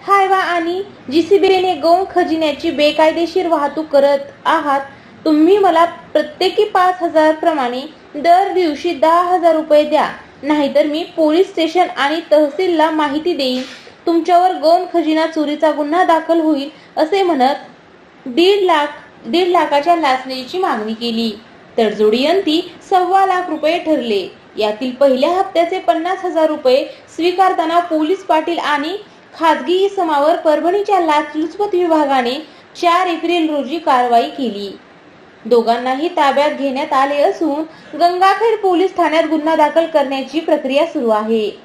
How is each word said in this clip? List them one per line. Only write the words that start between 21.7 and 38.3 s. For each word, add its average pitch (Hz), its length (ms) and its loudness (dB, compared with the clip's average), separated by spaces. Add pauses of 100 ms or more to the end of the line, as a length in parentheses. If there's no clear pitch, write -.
तडजोडीअंती 254 1000 0 (140)
सव्वा 381 360 2
लाख 359 240 -2
रुपये 311 300 -2
ठरले. 240 480 -2 (300)
यातील 214 340 -4
पहिल्या 269 380 2
हप्त्याचे 359 500 -2
पन्नास 349 460 -2
हजार 320 200 0
रुपये 294 400 0 (300)
स्वीकारताना 349 640 0
पोलीस 320 440 -2
पाटील 320 360 -2
आणि 294 380 -4 (420)
खाजगी 320 460 0
इसमावर 330 500 0
परभणीच्या 349 640 0
लाचलुचपत 320 760 -2
विभागाने 285 600 0 (460)
चार 349 260 2
एप्रिल 330 420 -2
रोजी 285 280 -4
कारवाई 247 520 2
केली. 202 480 -8 (680)
दोघांनाही 247 640 0
ताब्यात 294 440 2
घेण्यात 269 420 -4
आले 285 280 0
असून 311 400 0 (360)
गंगाखेड 381 600 2